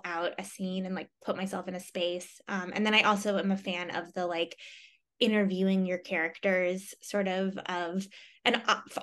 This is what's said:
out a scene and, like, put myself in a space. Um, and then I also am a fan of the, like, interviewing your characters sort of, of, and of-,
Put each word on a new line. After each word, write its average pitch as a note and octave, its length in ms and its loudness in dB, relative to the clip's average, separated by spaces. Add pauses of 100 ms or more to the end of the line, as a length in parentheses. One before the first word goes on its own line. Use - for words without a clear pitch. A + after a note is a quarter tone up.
out F3 320 -2
a G3 80 -8
scene F#3 400 -4
and, F#3 100 -4
like, - 140 -8 (160)
put G#3+ 100 0
myself F#3+ 320 -4
in F#3 80 -6
a F3+ 60 -6
space. F3 640 -4
Um, F#3 260 -4
and G#3 120 2
then G#3+ 80 4
I G#3+ 80 8
also G3+ 360 4
am G3 140 2
a F#3+ 60 4
fan F3+ 360 -4
of E3+ 200 -4
the, F3+ 120 -2
like, E3+ 320 -2 (600)
interviewing F#3+ 640 4
your F3+ 120 0
characters F3+ 1040 0
sort G3+ 260 0
of, F#3+ 380 0
of, F3 420 -2 (380)
and B3 100 6
of-, - 480 0